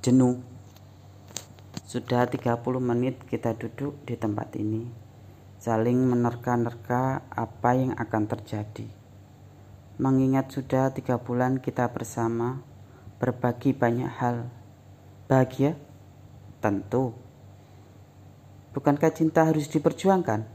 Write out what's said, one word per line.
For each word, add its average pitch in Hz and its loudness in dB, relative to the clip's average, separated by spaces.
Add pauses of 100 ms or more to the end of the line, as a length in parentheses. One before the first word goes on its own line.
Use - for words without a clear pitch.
Jenuh. 127 4 (1400)
Sudah 123 0
tiga 117 -2
puluh 127 -4
menit 123 -2
kita 113 -4
duduk 135 -8
di - -8
tempat 107 -4
ini, 107 -2 (720)
saling 117 0
menerka-nerka 123 0
apa - -2
yang 127 2
akan 110 -2
terjadi. 107 -6 (1120)
Mengingat 135 2
sudah 131 0
tiga 127 -2
bulan 127 0
kita 123 0
bersama, 117 -4 (560)
berbagi 123 0
banyak 123 0
hal. 120 -2 (800)
Bahagia? 135 2 (800)
Tentu. 107 0 (1600)
Bukankah 147 2
cinta 160 4
harus 156 2
diperjuangkan? 160 2 (120)